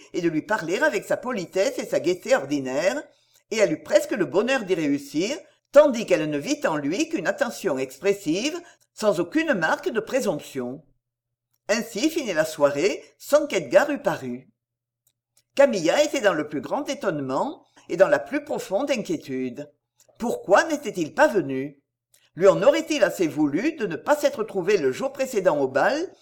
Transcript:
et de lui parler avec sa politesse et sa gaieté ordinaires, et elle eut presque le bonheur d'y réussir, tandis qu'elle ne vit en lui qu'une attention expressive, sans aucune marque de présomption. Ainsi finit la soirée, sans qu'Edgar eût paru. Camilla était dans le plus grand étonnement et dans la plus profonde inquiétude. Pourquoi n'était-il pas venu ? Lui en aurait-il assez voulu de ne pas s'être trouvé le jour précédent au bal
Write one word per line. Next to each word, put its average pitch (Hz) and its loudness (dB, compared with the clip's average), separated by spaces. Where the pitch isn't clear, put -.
et - -6
de 170 0
lui 156 -2
parler 190 -2
avec 269 0
sa - 0
politesse 208 -2
et 226 -6
sa 165 -2
gaieté 180 0
ordinaires, 147 -2
et 220 -4
elle 196 2
eut 151 -4
presque - 2
le 196 0
bonheur 233 0
d'y 185 -2
réussir, 156 -2
tandis 269 8
qu'elle 175 2
ne 147 -2
vit 214 -2
en 165 -2
lui 170 -2
qu'une 214 -4
attention 208 -2
expressive, 196 -2
sans 202 0
aucune 285 0
marque 202 -2
de 233 -2
présomption. 151 -4
Ainsi 311 0
finit 262 -4
la 156 2
soirée, 151 2
sans 302 2
qu'Edgar 202 2
eût 285 -4
paru. 135 -4
Camilla 262 4
était 294 -2
dans 202 4
le 151 -2
plus 147 -6
grand 247 -4
étonnement 175 -4
et - -6
dans 175 6
la 143 4
plus 294 -6
profonde 254 -4
inquiétude. 135 -6
Pourquoi 233 2
n'était-il 208 -6
pas 294 6
venu ? 143 -4
Lui 170 4
en 170 6
aurait-il 294 2
assez 175 2
voulu 151 0
de 226 -6
ne 160 -6
pas 277 0
s'être 277 -2
trouvé 196 0
le 139 0
jour 254 -6
précédent 185 0
au 135 2
bal 185 2